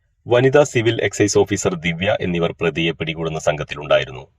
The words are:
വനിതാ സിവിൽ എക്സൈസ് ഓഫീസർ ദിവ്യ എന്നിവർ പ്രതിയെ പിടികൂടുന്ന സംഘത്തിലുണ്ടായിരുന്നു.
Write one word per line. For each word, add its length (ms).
വനിതാ 380
സിവിൽ 380
എക്സൈസ് 360
ഓഫീസർ 380
ദിവ്യ 460
എന്നിവർ 300
പ്രതിയെ 400
പിടികൂടുന്ന 480
സംഘത്തിലുണ്ടായിരുന്നു. 840